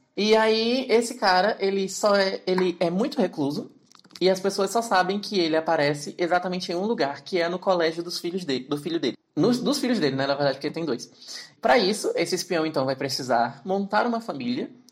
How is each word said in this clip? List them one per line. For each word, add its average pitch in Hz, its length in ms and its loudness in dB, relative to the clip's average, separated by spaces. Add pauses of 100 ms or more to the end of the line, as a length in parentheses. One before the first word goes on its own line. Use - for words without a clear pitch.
(160)
E 214 180 4
aí, 220 540 4
esse 233 280 2
cara, 196 440 4
ele 196 280 0
só 202 280 2
é, 196 300 0
ele 185 340 2
é 170 80 2
muito 233 320 0
recluso, 175 500 -2 (480)
e 180 120 4
as 185 100 2
pessoas 196 300 0
só 233 100 2
sabem 196 380 2
que 202 200 -4
ele 160 180 2
aparece 151 600 0
exatamente 180 560 0
em - 20 -4
um 180 120 -2
lugar, 143 340 -2
que - 180 -4
é 165 120 0
no 180 80 -4
colégio 170 440 0
dos 170 160 -10
filhos 180 260 -6
dele, 127 220 -2
do 147 120 -4
filho 165 200 -4
dele. 131 180 -2 (180)
Nos, 208 260 2
dos 277 180 0
filhos 240 200 0
dele, 135 180 0
né, 135 100 0
na 139 80 0
verdade, 139 220 0
porque 147 140 -6
tem 160 160 -6
dois. 120 240 -6 (500)
Pra - 160 4
isso, 202 380 0
esse 170 200 -2
espião, 175 300 -2
então, 147 220 -2
vai 135 100 -2
precisar 123 680 -2
montar 202 440 -2
uma 233 140 -2
família - 500 -6 (220)